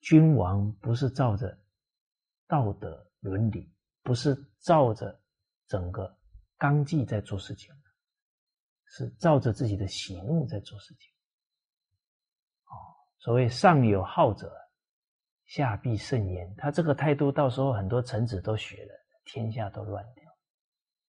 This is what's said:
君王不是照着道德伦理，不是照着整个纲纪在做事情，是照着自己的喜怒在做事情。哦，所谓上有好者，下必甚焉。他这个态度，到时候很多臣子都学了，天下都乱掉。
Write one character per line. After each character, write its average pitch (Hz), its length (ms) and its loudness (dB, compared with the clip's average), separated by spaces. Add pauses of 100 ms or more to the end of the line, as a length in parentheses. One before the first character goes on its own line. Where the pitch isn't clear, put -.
君 160 340 8
王 101 420 0
不 117 180 -2
是 127 160 0
照 120 260 0
着 98 220 -6 (880)
道 120 260 0
德 85 380 -14 (100)
伦 104 300 -2
理， 85 240 -10 (280)
不 127 120 0
是 139 200 0 (260)
照 139 340 4
着 - 280 -12 (440)
整 90 260 -6
个 95 260 -10 (380)
纲 147 260 2
纪 143 220 0
在 107 160 -2
做 - 180 -8
事 - 160 -12
情， - 200 -20 (1120)
是 - 320 -10
照 156 200 4
着 117 140 0
自 123 140 -2
己 101 100 -2
的 95 100 -4
喜 92 360 -10
怒 143 240 -2
在 107 140 -8
做 - 180 -18
事 - 160 -20
情。 - 180 -20 (1500)
哦， - 100 -20 (440)
所 117 160 -2
谓 123 140 4
上 147 380 6
有 98 180 4
好 123 300 2
者， - 200 -14 (920)
下 127 300 -2
必 117 200 -2
甚 104 320 -2
焉。 90 280 -10
他 143 140 -4
这 165 120 0
个 151 120 2
态 147 200 2
度， 143 180 2
到 143 160 2
时 123 140 -2
候 135 100 0
很 101 160 -4
多 120 140 0
臣 120 240 -4
子 98 160 -6
都 110 140 -2
学 - 280 -12
了， - 100 -20 (300)
天 113 260 -8
下 110 200 -8
都 107 140 -12
乱 101 200 -10 (100)
掉。 - 160 -20 (800)